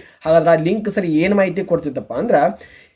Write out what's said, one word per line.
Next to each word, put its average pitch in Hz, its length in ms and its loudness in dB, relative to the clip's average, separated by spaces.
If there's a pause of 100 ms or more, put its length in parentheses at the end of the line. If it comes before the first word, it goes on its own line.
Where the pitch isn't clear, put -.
(260)
ಹಾಗಾದ್ರೆ 165 260 4
ಆ 160 40 6
ಲಿಂಕ್ 202 340 -2
ಸರ್ 190 160 -4
ಏನು 170 300 0
ಮಾಹಿತಿ 190 280 -2
ಕೊಡ್ತಿತ್ತಪ್ಪ 139 500 -6
ಅಂದ್ರ, 185 220 0 (600)